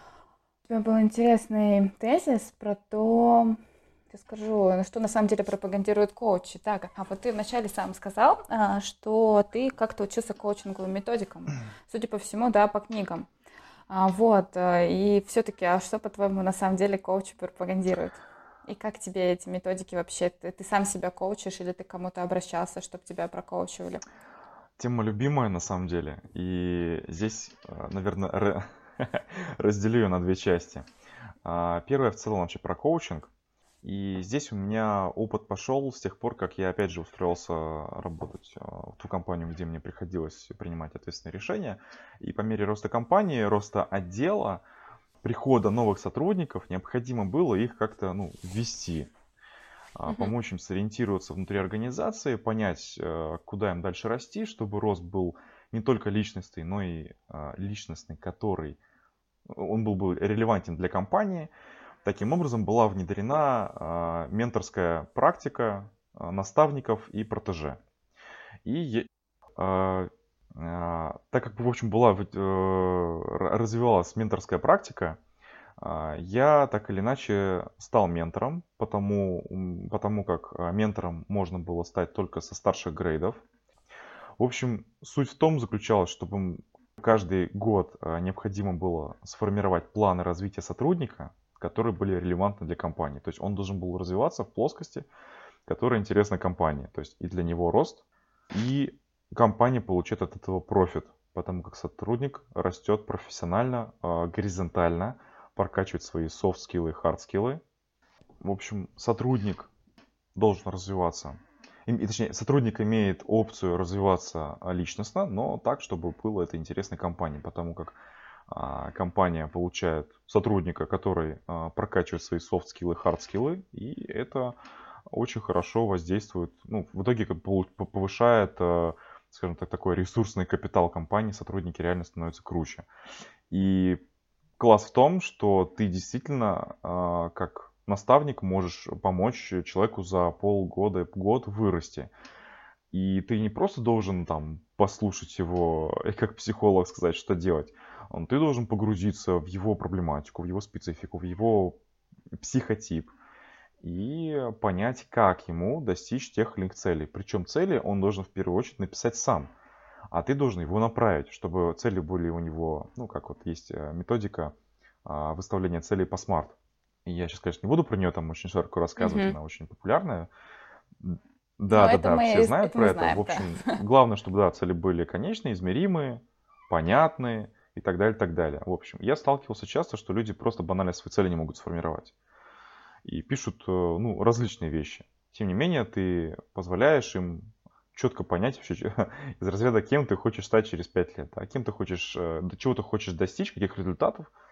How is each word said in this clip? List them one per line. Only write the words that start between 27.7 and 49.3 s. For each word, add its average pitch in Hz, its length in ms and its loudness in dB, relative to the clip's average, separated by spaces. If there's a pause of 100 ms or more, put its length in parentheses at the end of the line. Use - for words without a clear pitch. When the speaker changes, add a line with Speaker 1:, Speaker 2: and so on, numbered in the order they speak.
Speaker 2:
наверное, 95 400 -2
ра-, 98 340 0 (340)
<laughs> 123 100 -4 (500)
разделю 107 420 4
её 104 80 4
на 92 120 2
две 92 140 2
части. 87 500 0 (600)
А, 87 420 -2
первое 135 240 2
в - 60 -6
целом 107 240 -2
вообще 87 180 -4
про - 160 -4
коучинг. 151 560 -2 (520)
И 98 400 -4
здесь 120 300 -4
у 107 40 -6
меня 101 520 0
опыт 110 400 -4
пошёл 131 440 -2
с - 80 -18
тех - 180 -6
пор, - 160 -4
как - 240 -6
я, 95 100 0
опять 92 220 0
же, 87 100 -8
устроился 85 540 -2 (480)
работать, - 540 -12
э, - 40 -16
в - 380 -14
ту - 100 -14
компанию, 87 400 -4
где 85 160 -8
мне 82 160 -8
приходилось 85 800 -8
принимать 82 360 -10
ответственные - 380 -12
решения. 123 460 -6 (420)
И - 120 -8
по 104 100 -6
мере 104 240 0
роста 104 240 -4
компании, 147 500 2
роста 104 440 2
отдела, 98 760 -2 (640)
прихода 113 480 4
новых 107 280 4
сотрудников, 160 720 -2
необходимо 120 560 -4
было 131 280 2
их 113 220 0
как-то, 101 360 -4
ну, 95 200 -6 (100)
ввести, 90 680 -6 (840)